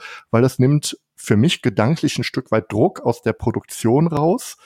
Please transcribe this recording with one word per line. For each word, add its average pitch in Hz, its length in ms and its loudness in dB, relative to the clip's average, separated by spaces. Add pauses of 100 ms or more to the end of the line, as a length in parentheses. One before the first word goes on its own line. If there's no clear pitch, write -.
(320)
weil 113 100 4
das 131 180 2
nimmt 143 400 2 (160)
für - 200 -2
mich 117 260 2
gedanklich 117 560 0
ein 120 60 -4
Stück - 280 -6
weit 110 200 -2
Druck 117 300 0
aus - 200 -2
der 110 120 -2
Produktion 120 760 0
raus 160 580 -2